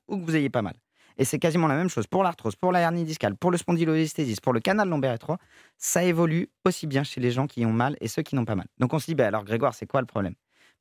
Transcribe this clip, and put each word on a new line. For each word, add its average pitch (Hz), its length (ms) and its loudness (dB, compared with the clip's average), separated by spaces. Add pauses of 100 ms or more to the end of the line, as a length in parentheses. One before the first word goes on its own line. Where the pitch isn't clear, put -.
ou 202 120 -6
que 175 60 -8
vous 160 120 0
ayez 139 140 0
pas 117 120 0
mal. 92 120 -6 (440)
Et 131 60 2
c'est 151 140 -2
quasiment 165 280 2
la 139 100 2
même 180 120 0
chose 110 180 -4
pour 185 160 0
l'arthrose, 170 340 -2
pour 180 160 0
la 175 80 4
hernie 170 240 0
discale, 117 320 -2
pour 180 140 0
le 175 80 2
spondylolisthésis, 160 800 0
pour 127 120 0
le 117 80 2
canal 196 280 2
lombaire 135 260 0
étroit. 151 240 -6 (400)
Ça - 260 0
évolue 170 440 2 (160)
aussi 175 220 0
bien 139 180 0
chez - 160 -8
les 123 100 2
gens 131 160 0
qui 120 200 -4
ont 110 60 2
mal 120 280 0
et 113 80 -4
ceux - 140 -4
qui - 120 -6
n'ont 123 100 0
pas 110 100 -2
mal. 90 120 -4 (120)
Donc 123 160 0
on 160 40 2
se - 80 -8
dit, « 165 100 -4
Bah 123 100 4
alors 104 180 0
Grégoire, 117 300 0
c'est 107 120 -14
quoi 135 140 0
le 127 60 -2
problème ? » 98 280 -4 (460)